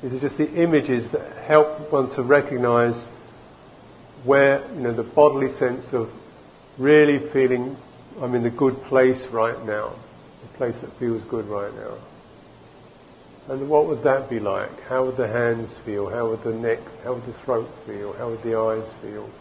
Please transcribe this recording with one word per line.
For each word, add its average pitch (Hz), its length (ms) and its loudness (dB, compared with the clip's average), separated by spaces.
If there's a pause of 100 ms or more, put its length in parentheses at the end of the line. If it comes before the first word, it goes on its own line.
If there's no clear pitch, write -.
these 127 100 -6
are 131 80 -6
just 143 160 -4
the 151 140 0 (120)
images 139 500 2
that - 340 -8
help 151 440 4
one 135 260 0
to 135 60 -2
recognize 120 840 2 (1160)
where, 139 380 6 (120)
you 147 80 -6
know, 120 100 0
the 117 100 -2
bodily 135 500 4
sense 123 420 -2
of 113 160 -2 (640)
really 147 420 8 (120)
feeling, 127 480 0 (420)
"I'm 123 140 -4
in 120 80 2
the 117 80 0
good 131 320 0
place 131 460 2
right 117 360 -2
now, 107 300 -6 (480)
the - 160 -20
place 120 240 -4
that 139 160 -14
feels 117 320 -4
good 110 180 -6
right 101 260 -8
now." 110 200 -12 (1500)
And 135 220 -6
what 151 160 4
would 139 160 -4
that 135 260 2
be 120 100 -4
like? 98 440 -4
How 131 240 -2
would 127 100 -4
the 120 100 -2
hands 117 440 -2 (160)
feel? 101 240 -4
How 117 180 -4
would 110 140 -4
the 117 100 -4
neck, 113 280 -2 (220)
how 123 120 -6
would 117 100 -10
the 120 80 -12
throat 117 380 -4 (160)
feel? 101 260 -10
How 123 160 -8
would 113 140 -8
the 113 120 -2
eyes 110 300 0 (160)
feel? 107 300 -14 (100)